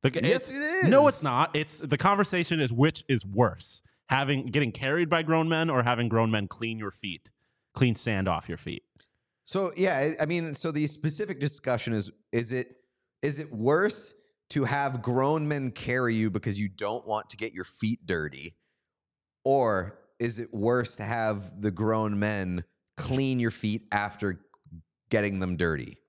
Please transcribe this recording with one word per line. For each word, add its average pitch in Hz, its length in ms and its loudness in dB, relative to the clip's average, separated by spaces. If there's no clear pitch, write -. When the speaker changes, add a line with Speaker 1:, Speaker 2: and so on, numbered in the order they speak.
Speaker 1:
The, 135 120 4
Speaker 2:
Yes, 240 340 2
Speaker 1:
it's, - 20 -8
Speaker 2:
it 269 60 -8
is. 320 320 2
Speaker 1:
no, 277 200 10
it's - 140 0
not. 139 320 2
It's, 156 240 -4
the 147 200 -2
conversation 180 600 2
is 127 140 0
which 135 340 2
is 117 200 0
worse, 98 560 0
having, 135 380 2
getting 123 260 2
carried 151 380 -2
by 165 120 2
grown 160 280 2
men 165 180 2
or 127 140 2
having 120 260 2
grown 113 220 4
men 104 180 0
clean 113 300 -8
your 104 120 -6
feet, - 400 -12
clean 123 200 4
sand 98 320 -2
off 82 220 0
your 82 80 -8
feet. - 260 -10
Speaker 2:
So, 190 320 -2
yeah, 175 220 2
I, 151 240 0
I 156 40 2
mean, 165 280 -2
so 156 180 -4
the 147 140 0
specific 156 520 -4
discussion 127 540 -2
is, 104 180 -2
is 117 180 0
it, 127 260 -6
is 143 180 -2
it 151 140 -10
worse 143 640 0
to 139 140 2
have 135 380 0
grown 135 440 2
men 139 240 -2
carry 123 440 0
you 110 160 2
because 101 280 -4
you 104 120 -2
don't 104 360 -6
want 107 240 -2
to - 60 -18
get 110 160 -6
your 92 120 -8
feet - 420 -4
dirty, 78 500 -4
or 110 540 2
is 117 200 -4
it 117 160 -10
worse 117 420 0
to - 60 -10
have 104 580 -4
the 104 100 0
grown 107 480 0
men 95 460 -2
clean 131 420 0
your 117 120 2
feet 110 320 -4
after 101 480 -2
getting 104 320 0
them 90 160 -2
dirty? 78 420 -2